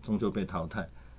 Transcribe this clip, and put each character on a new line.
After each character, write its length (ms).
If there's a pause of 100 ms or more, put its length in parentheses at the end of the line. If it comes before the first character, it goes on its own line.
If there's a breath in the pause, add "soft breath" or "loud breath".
终 160
究 100
被 160
淘 220
汰。 180 (340 soft breath)